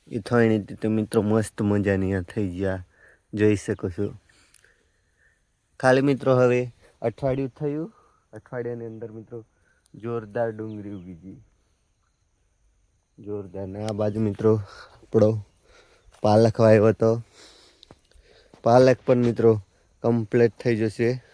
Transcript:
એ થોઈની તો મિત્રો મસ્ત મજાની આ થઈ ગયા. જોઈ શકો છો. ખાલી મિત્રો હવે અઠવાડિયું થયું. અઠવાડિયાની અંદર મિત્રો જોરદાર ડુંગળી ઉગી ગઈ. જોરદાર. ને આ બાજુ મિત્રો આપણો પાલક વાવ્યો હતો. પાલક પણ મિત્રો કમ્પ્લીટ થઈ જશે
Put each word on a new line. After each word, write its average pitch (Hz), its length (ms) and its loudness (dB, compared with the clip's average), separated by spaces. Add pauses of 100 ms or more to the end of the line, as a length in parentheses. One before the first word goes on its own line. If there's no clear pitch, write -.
એ 123 120 -8
થોઈની 110 560 0
તો 110 140 -4
મિત્રો 110 320 0
મસ્ત 107 400 -2
મજાની 98 520 0
આ 92 80 -4
થઈ 101 260 -6 (100)
ગયા. 95 260 -4 (480)
જોઈ 107 240 2
શકો 101 340 -8
છો. 101 240 -8 (1700)
ખાલી 131 220 4
મિત્રો 131 340 2
હવે 123 240 4 (420)
અઠવાડિયું 131 480 -4
થયું. 151 420 -8 (400)
અઠવાડિયાની 117 540 -12
અંદર 113 260 -16
મિત્રો 113 320 -18 (500)
જોરદાર 113 580 -6
ડુંગળી 107 380 -12
ઉગી 92 240 -14
ગઈ. 95 260 -20 (1800)
જોરદાર. 98 480 -12
ને 98 200 -12
આ 110 60 -6
બાજુ 107 280 -4
મિત્રો 107 320 0 (500)
આપણો 107 420 2 (800)
પાલક 107 360 4
વાવ્યો 110 300 6
હતો. 113 340 0 (1400)
પાલક 127 440 4
પણ 123 200 2
મિત્રો 113 360 2 (400)
કમ્પ્લીટ 117 560 0
થઈ 120 180 0
જશે 110 320 -2 (260)